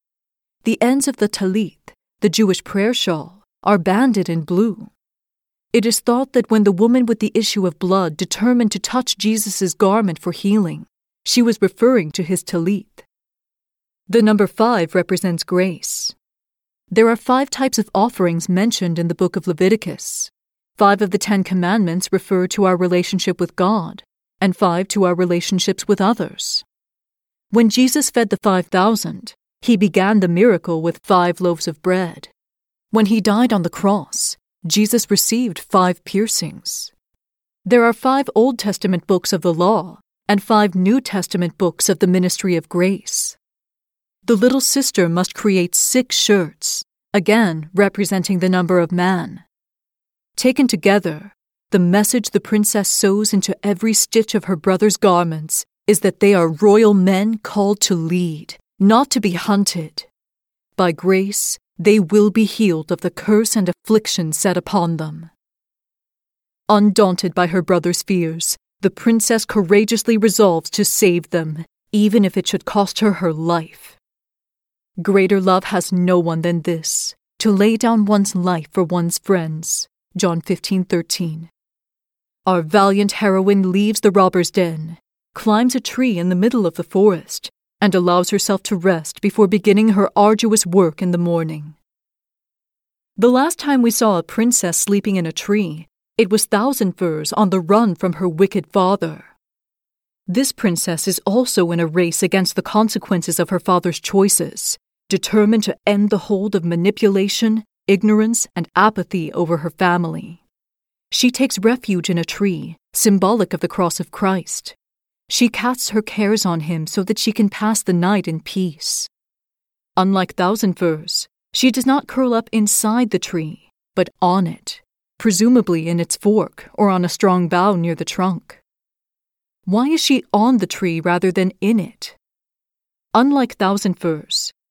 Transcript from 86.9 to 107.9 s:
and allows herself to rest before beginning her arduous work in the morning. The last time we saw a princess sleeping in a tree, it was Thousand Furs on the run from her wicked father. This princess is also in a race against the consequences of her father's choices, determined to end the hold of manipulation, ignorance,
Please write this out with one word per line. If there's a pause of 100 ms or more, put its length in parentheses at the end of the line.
and
allows
herself
to
rest
before
beginning
her
arduous
work
in
the
morning. (1400)
The
last
time
we
saw
a
princess
sleeping
in
a
tree, (300)
it
was
Thousand
Furs
on
the
run
from
her
wicked
father. (1040)
This
princess
is
also
in
a
race
against
the
consequences
of
her
father's
choices, (300)
determined
to (100)
end
the (120)
hold
of
manipulation, (240)
ignorance,